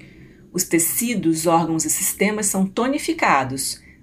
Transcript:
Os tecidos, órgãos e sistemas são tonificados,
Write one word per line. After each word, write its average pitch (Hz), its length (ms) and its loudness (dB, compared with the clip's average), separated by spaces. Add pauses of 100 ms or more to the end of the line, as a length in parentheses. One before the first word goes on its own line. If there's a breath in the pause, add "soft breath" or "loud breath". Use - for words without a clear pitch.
(520 loud breath)
Os 175 120 -2
tecidos, 165 840 0
órgãos 165 380 2
e 156 60 -2
sistemas 214 560 -2
são 190 200 2
tonificados, 214 1160 0 (200 loud breath)